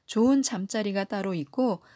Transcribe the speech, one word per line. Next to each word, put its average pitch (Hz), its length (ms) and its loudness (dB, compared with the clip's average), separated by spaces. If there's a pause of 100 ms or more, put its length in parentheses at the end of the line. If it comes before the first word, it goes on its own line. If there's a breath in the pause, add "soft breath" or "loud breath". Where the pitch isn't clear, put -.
좋은 262 360 4
잠자리가 196 640 -2
따로 196 300 -4
있고 175 460 -2 (160 soft breath)